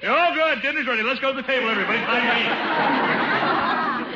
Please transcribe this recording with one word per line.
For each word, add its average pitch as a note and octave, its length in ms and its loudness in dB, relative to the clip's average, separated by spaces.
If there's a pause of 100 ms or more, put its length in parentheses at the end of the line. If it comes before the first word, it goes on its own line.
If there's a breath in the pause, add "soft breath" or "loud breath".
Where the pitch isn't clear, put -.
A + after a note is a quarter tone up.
Oh, D4 320 2
good. D#4 280 2
Dinner's D4 240 0
ready. A3+ 160 0
Let's A#3+ 180 -2
go C4+ 120 0
to C4+ 80 -2
the A#3+ 60 -6
table, B3 240 0
everybody. G#3 280 0
Time A#3 240 0
to - 1900 0
eat. - 40 -14